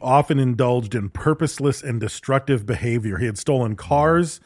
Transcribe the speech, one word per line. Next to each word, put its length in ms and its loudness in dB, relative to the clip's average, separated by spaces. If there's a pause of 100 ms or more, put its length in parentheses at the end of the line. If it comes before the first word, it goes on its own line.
often 380 4
indulged 560 2
in 140 -2
purposeless 720 -2
and 180 -4
destructive 640 -2
behavior. 540 -2
He 80 -2
had 100 -4
stolen 380 0
cars. 720 0